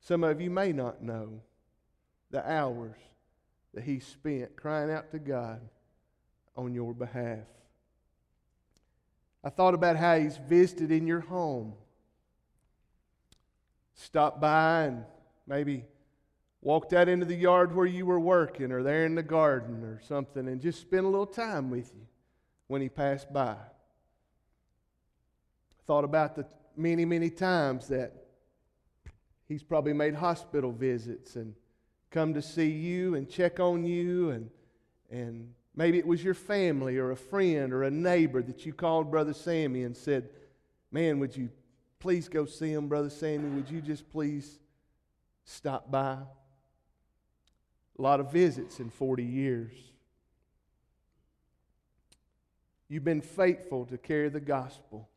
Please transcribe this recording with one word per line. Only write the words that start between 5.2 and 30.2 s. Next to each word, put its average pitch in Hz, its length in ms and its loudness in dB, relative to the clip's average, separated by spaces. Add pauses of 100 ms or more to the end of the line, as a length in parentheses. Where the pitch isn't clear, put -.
God 120 400 -6 (960)
on 123 180 -6
your 120 200 -6
behalf. 120 520 -8 (2000)
I 139 60 -6
thought 185 220 4
about 170 220 4
how 165 240 4
he's 151 180 0
visited 170 540 4
in 160 160 4
your 170 140 0
home, 151 540 -6 (2250)
stopped - 460 0
by 160 420 4
and 123 220 -2 (420)
maybe 139 380 -2 (760)
walked 156 320 0
out 175 160 8
into 180 160 2
the 175 120 -4
yard 180 360 6
where 185 140 4
you 180 180 -2
were 180 140 2
working 165 540 2
or 127 100 -2
there 151 240 2
in 165 80 0
the 165 80 -2
garden 135 640 2
or 110 240 -12
something 135 400 -6
and 127 120 -6
just 160 200 -4
spent 185 260 0
a - 20 2
little 196 160 2
time 196 460 -4
with 123 240 -6
you 107 120 -20 (600)
when 139 160 -2
he 131 60 -4
passed 139 440 -2
by. 127 220 0 (2250)
Thought 147 180 4
about 151 320 2
the 147 80 -6 (320)
many, 165 300 2
many 165 240 0
times 165 580 0
that 127 240 -4 (1300)
he's 151 160 -8
probably 151 320 0
made 151 200 2
hospital 156 560 -2